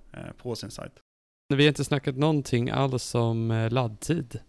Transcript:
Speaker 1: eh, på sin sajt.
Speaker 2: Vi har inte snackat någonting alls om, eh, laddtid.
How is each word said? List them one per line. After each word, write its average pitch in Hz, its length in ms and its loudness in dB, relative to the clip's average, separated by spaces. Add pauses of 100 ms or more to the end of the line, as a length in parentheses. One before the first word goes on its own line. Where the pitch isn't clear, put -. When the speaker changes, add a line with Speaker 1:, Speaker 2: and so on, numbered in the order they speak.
(140)
Speaker 1:
eh, - 60 -14 (180)
på 120 180 -8
sin - 160 -12
sajt. - 220 -14 (640)
Speaker 2:
Vi 143 80 6
har 147 40 10
inte 143 180 2
snackat 139 320 -2
någonting 135 520 2
alls 131 460 0
om, 113 360 2
eh, 113 200 0
laddtid. 123 760 -2